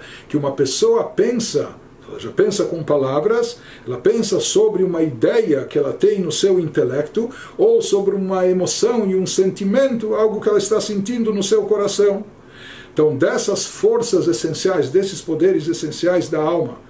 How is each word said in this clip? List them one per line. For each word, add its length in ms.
que 80
uma 160
pessoa 520
pensa, 640
ela 140
já 80
pensa 360
com 180
palavras, 720
ela 100
pensa 440
sobre 420
uma 200
ideia 600
que 140
ela 160
tem 260
no 100
seu 300
intelecto, 720
ou 240
sobre 340
uma 320
emoção 640
e 80
um 100
sentimento, 880
algo 240
que 120
ela 80
está 240
sentindo 500
no 100
seu 200
coração. 600
Então, 240
dessas 480
forças 640
essenciais, 640
desses 320
poderes 440
essenciais 600
da 140
alma, 340